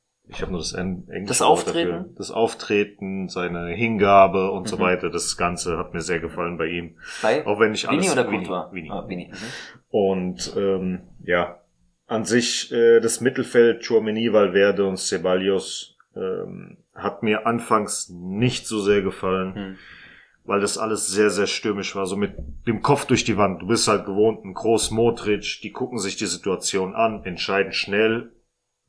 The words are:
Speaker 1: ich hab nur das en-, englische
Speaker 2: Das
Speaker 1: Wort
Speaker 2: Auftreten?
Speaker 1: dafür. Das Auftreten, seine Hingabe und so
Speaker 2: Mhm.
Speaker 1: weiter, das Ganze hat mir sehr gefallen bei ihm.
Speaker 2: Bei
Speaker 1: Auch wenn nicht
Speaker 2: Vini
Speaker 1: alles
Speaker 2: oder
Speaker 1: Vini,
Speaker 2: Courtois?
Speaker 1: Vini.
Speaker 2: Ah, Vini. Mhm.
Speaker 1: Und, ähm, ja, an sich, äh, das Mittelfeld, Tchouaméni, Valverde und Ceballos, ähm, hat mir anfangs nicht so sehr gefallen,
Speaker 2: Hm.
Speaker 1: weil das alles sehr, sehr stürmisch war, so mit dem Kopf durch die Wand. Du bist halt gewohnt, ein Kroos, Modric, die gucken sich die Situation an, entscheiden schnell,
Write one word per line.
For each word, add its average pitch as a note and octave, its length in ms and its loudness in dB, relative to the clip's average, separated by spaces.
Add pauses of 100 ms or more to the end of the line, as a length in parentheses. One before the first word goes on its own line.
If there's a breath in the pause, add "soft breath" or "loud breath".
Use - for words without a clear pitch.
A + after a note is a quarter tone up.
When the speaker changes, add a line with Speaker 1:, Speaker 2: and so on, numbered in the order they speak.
(280)
Speaker 1:
ich - 140 -12
hab F2 80 -6
nur F2+ 100 -4
das - 140 -8
en-, F2+ 360 -6
englische F#2+ 180 -8
Speaker 2:
Das - 140 0
Speaker 1:
Wort A#2 80 6
Speaker 2:
Auftreten? D#3+ 420 2
Speaker 1:
dafür. F2 260 -6
Das G2 140 -10
Auftreten, G2+ 960 -2
seine F2 420 -6
Hingabe G2 840 4
und F#2+ 180 -6
so F2+ 80 -6
Speaker 2:
Mhm. F2+ 40 -2
Speaker 1:
weiter, F2+ 280 2
das E2 260 -4
Ganze F2 420 -2
hat F2 160 -6
mir E2+ 80 -4
sehr E2 180 -2
gefallen E2 380 -6
bei E2 100 -2
ihm. E2+ 300 -8 (240 loud breath)
Speaker 2:
Bei D#3+ 240 2
Speaker 1:
Auch G#2 140 0
wenn G#2+ 120 4
nicht G#2 180 -4
Speaker 2:
Vini C#3+ 80 2 (100)
Speaker 1:
alles D#3+ 60 2
Speaker 2:
oder A2 180 0
Speaker 1:
Vini, F#2+ 140 -2
Speaker 2:
Courtois? F2+ 280 -8
Speaker 1:
Vini. E2+ 180 -12
Speaker 2:
Ah, G2 160 -8
Vini. F2 240 -10
Mhm. - 40 -16 (540 loud breath)
Speaker 1:
Und, F#2+ 680 0
ähm, F#2 460 0 (220)
ja, F2 360 0 (480)
an A2 160 -2
sich, - 480 0
äh, A#2 300 6
das A2+ 180 0
Mittelfeld, A#2+ 640 2
Tchouaméni, A2 480 2
Valverde G2 540 6
und F#2+ 120 -2
Ceballos, F#2 1000 -2 (180)
ähm, F#2+ 600 -8 (160)
hat - 300 -6
mir G#2+ 220 2
anfangs A2+ 640 0
nicht F#2+ 580 -2
so A2 120 -4
sehr G2+ 220 4
gefallen, F#2+ 540 -2
Speaker 2:
Hm. F#2+ 220 -10 (680 loud breath)
Speaker 1:
weil G2+ 160 0
das G2 160 0
alles A2 300 -2
sehr, G2+ 220 4
sehr F#2+ 180 2
stürmisch G2+ 480 -2
war, G2 100 -2
so F#2 100 -4
mit G2+ 200 -2 (320)
dem A2 140 0
Kopf - 240 2
durch A#2 200 2
die G#2+ 120 0
Wand. F#2 260 2
Du F#2 40 -10
bist G#2+ 220 2
halt G2+ 160 2
gewohnt, G#2 400 2
ein F#2 80 -12
Kroos, A2+ 380 0
Modric, A2 680 0
die G2 100 -12
gucken B2+ 260 -6
sich G2 180 -4
die G#2+ 120 -4
Situation F#2 680 -2
an, A2 300 0
entscheiden F#2+ 480 0
schnell, A2 580 0 (580)